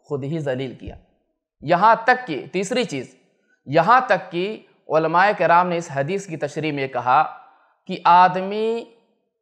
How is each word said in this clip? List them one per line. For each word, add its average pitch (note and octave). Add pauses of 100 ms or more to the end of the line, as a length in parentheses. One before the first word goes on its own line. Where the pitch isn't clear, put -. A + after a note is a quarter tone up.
खुद C3+
ही D#3+
जलील C3+
किया। - (640)
यहाँ G3+
तक B3
कि, D3+ (100)
तीसरी G#3
चीज़, C3+ (600)
यहाँ F#3+
तक F#3+
कि F#3 (240)
उलमाए E3
किराम E3+
ने F3
इस E3+
हदीस D3+
की D#3+
तशरीह D3
में C3+
कहा B2+ (680)
कि F#3
आदमी G3 (520)